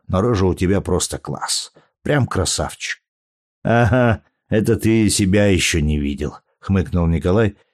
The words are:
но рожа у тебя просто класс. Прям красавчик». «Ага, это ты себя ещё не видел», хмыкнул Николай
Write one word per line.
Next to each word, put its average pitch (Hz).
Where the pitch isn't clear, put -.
но 92
рожа 104
у 87
тебя 92
просто 82
класс. -
Прям 139
красавчик». -
«Ага, 117
это 107
ты 110
себя 104
ещё 90
не 76
видел», 71
хмыкнул 87
Николай 90